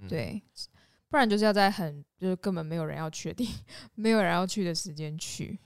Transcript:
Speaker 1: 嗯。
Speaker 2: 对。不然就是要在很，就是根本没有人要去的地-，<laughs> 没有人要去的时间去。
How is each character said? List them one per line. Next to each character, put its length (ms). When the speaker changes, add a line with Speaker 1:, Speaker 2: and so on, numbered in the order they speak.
Speaker 1:
嗯。 60
Speaker 2:
对。 340
不 60
然 140
就 80
是 80
要 80
在 180
很， 320
就 80
是 80
根 180
本 120
没 100
有 80
人 140
要 120
去 200
的 60
地-， 140
<laughs> 160
没 140
有 120
人 80
要 160
去 200
的 100
时 180
间 240
去。 480